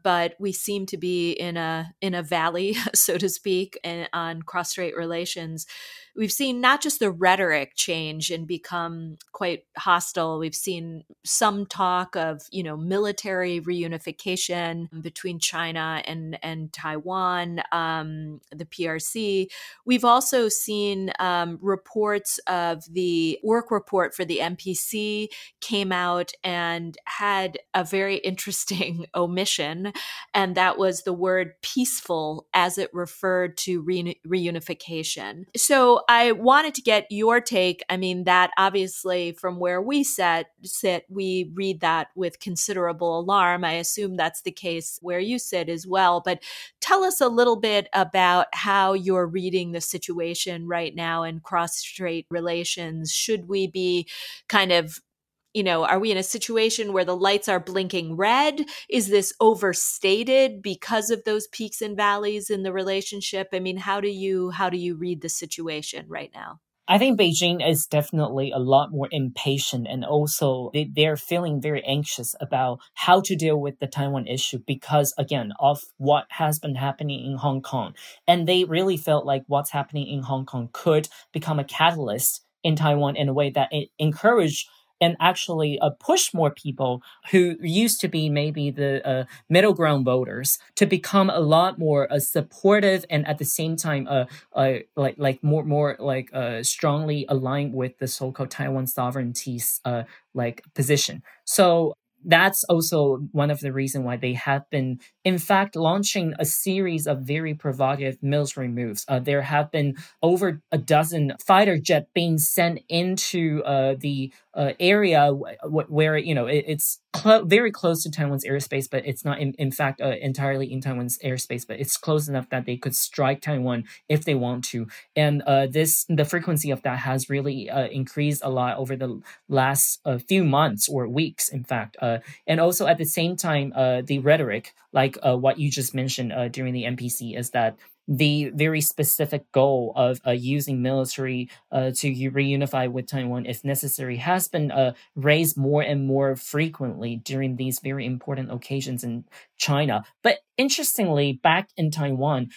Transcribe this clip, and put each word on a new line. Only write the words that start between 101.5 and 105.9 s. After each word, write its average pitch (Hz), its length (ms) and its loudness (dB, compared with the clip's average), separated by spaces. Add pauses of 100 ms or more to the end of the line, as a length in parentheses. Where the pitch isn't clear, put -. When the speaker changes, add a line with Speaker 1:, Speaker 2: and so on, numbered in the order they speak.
Speaker 2:
that's 170 400 6
also 160 540 4 (160)
one 147 180 2
of 143 80 -4
the 139 140 -4
reasons 135 320 -2
why 123 100 -2
they 123 180 -2
have 139 380 -2
been, 127 280 -2 (260)
in 185 120 2
fact, 196 380 2
launching 170 640 2